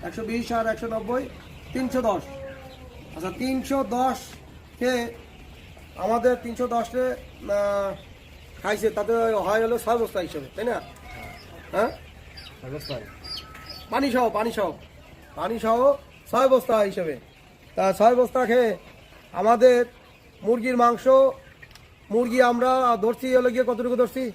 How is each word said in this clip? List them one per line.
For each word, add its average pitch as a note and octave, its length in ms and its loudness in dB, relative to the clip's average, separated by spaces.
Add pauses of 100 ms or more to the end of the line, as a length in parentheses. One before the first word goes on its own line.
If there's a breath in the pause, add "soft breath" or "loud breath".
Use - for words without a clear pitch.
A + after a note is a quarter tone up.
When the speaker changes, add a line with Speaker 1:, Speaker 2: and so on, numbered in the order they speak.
Speaker 1:
একশো G3 180 -10
বিশ A3+ 280 -4
আর A3+ 140 0
একশো A3+ 200 -4
নব্বই, A3+ 360 -4 (500)
তিনশো B3+ 300 -2
দশ। G#3 200 0 (920)
আচ্ছা, F#3 220 -8
তিনশো C4 400 -2 (180)
দশ B3+ 220 0 (600)
কে B3 140 0 (1040)
আমাদের A3+ 460 2
তিনশো A#3+ 240 -4
দশ A#3 280 -2
রে, B3+ 120 0
আহ, - 840 -4 (720)
খাইছে, G#3 280 -2
তাতে G#3 220 -2 (340)
হয় G#3+ 180 2
হলো A#3 140 0
ছয় A#3 200 0
বস্তা G#3+ 220 -2
হিসেবে, D3+ 260 -8 (100)
তাই G#3 80 -6
না? A#3 120 -2 (960)
হ্যাঁ? A3 180 0 (680)
Speaker 2:
ছয় B2+ 140 -12
বস্তা। D3 200 -10 (960)
Speaker 1:
পানি C4+ 240 0
সহ, B3+ 140 4
পানি A3 240 -2
সহ, G3 180 -2 (640)
পানি A3+ 240 -4
সহ A3+ 200 2 (520)
ছয় B3+ 180 4
বস্তা B3 320 4
হিসেবে। F#3 340 -2 (600)
তা - 160 0
ছয় A3 220 6
বস্তা B3+ 320 2
খেয়ে A#3 240 4 (640)
আমাদের A#3 480 6 (600)
মুরগির A#3+ 340 0
মাংস, A#3+ 280 4 (1080)
মুরগি A#3+ 320 2
আমরা A#3+ 280 4 (340)
ধরছি A#3 320 -2
হলো B3+ 140 4
গিয়ে B3 200 0
কতটুকু A#3+ 260 -2
ধরছি? B3+ 280 0 (100)